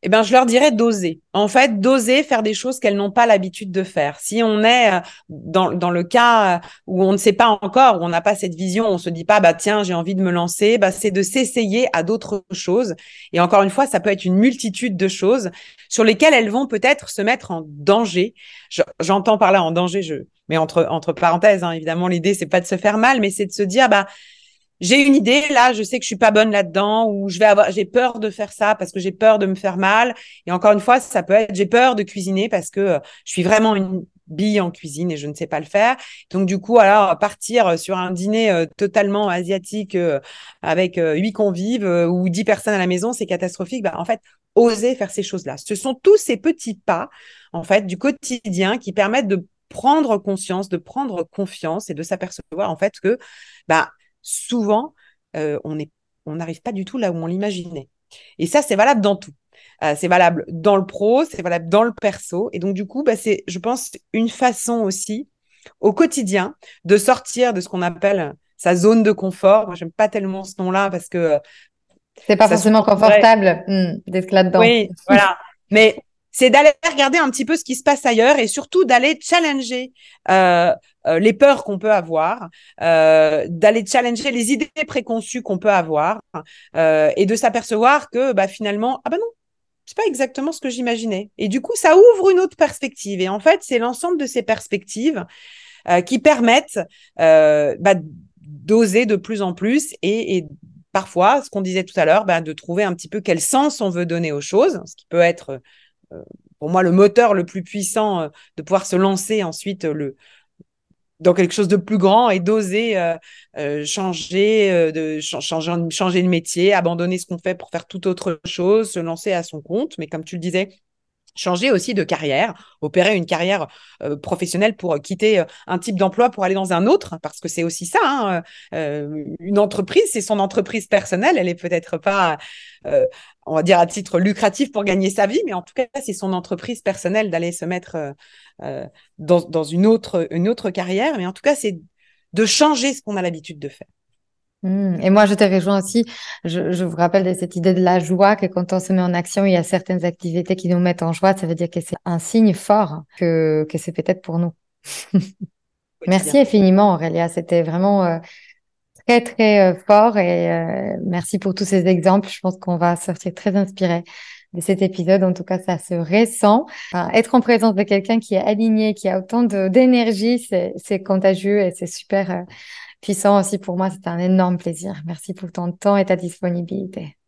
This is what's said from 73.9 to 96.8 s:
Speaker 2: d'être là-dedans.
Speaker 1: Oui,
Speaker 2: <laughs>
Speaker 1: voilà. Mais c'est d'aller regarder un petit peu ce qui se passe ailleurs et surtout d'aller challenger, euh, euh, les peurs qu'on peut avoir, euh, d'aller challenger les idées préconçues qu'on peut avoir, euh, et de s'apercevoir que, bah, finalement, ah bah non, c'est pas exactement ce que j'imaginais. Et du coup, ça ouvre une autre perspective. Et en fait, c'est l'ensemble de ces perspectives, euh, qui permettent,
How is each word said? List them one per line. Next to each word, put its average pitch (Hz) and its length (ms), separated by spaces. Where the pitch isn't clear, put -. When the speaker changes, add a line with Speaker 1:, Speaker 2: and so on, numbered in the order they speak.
Speaker 2:
d'être 185 220
là-dedans. 185 280
Speaker 1:
Oui, 226 380
Speaker 2:
<laughs> - 100
Speaker 1:
voilà. 196 300
Mais 214 260
c'est 254 200
d'aller 294 200
regarder 277 300
un 294 120
petit 269 140
peu 320 120
ce - 80
qui 262 100
se - 80
passe 285 240
ailleurs 240 320
et 226 80
surtout 302 380
d'aller 254 360
challenger, 262 720
euh, 180 420
euh, 165 120
les 214 140
peurs 277 320
qu'on 196 140
peut 214 120
avoir, 170 580
euh, 156 680
d'aller 208 360
challenger 240 460
les 240 220
idées 269 160
préconçues 233 560
qu'on 185 160
peut 208 120
avoir, 170 500
euh, 156 400
et 202 100
de 208 80
s'apercevoir 233 760
que, 254 240
bah, 196 120
finalement, 214 580
ah - 60
bah 330 60
non, 453 100
c'est - 120
pas 440 100
exactement 269 460
ce - 80
que 277 80
j'imaginais. 226 680
Et 220 100
du 240 120
coup, 453 140
ça 339 220
ouvre 392 340
une 359 80
autre 370 180
perspective. 240 640
Et 185 80
en 202 120
fait, 320 220
c'est 247 160
l'ensemble 254 400
de 285 80
ces 233 160
perspectives, 220 800
euh, 180 140
qui 240 180
permettent, 247 580